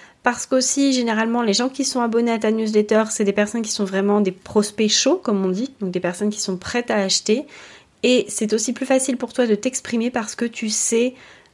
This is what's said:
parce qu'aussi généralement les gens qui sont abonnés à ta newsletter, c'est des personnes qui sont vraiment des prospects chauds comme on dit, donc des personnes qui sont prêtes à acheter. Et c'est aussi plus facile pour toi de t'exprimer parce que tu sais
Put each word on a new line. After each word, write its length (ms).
parce 220
qu'aussi 480
généralement 480
les 140
gens 160
qui 140
sont 180
abonnés 300
à 60
ta 140
newsletter, 560
c'est 160
des 80
personnes 300
qui 100
sont 140
vraiment 340
des 100
prospects 600
chauds 260
comme 260
on 60
dit, 320
donc 100
des 100
personnes 300
qui 120
sont 160
prêtes 320
à 60
acheter. 500
Et 260
c'est 240
aussi 220
plus 120
facile 300
pour 160
toi 140
de 80
t'exprimer 560
parce 240
que 100
tu 240
sais 460